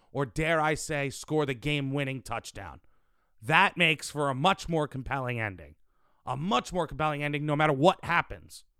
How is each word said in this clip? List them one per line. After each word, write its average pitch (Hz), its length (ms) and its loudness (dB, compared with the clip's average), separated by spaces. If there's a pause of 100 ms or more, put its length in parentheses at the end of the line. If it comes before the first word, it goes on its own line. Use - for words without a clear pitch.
(120)
or, 139 140 -2
dare 156 360 2
I 156 140 2
say, 147 340 -2
score 151 360 -2
the 135 80 -2
game-winning 135 680 -2
touchdown. 101 580 -10 (600)
That 165 360 4
makes 160 320 2
for 143 200 0
a 131 60 0
much 170 340 2
more 156 180 0
compelling 127 520 -4
ending. 87 360 -8 (480)
A 127 140 -4
much 196 340 0
more 170 140 0
compelling 147 380 -2
ending 147 240 -2
no 147 80 0
matter 151 180 4
what 156 320 4
happens. - 580 -4 (160)